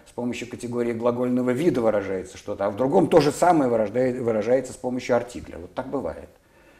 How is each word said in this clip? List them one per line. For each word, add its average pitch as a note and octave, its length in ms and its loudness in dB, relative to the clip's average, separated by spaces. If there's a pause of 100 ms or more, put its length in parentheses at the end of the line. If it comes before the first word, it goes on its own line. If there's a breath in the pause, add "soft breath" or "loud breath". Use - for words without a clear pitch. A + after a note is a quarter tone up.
с - 40 -20
помощью B2 360 -6
категории A#2+ 460 -4
глагольного B2 560 0
вида B2+ 320 2
выражается G2 560 -2
что-то, G2+ 260 -6
а G#2 60 0
в G2+ 60 -6
другом C#3+ 320 2
то E3+ 120 8
же C#3+ 120 4
самое D#3+ 380 4
выражает-, A#2 480 0
выражается A#2 540 0
с - 40 -16
помощью B2+ 380 -2
артикля. E2 440 -4
Вот F2 160 -16
так C3 160 -8
бывает. E2+ 400 -6 (500 soft breath)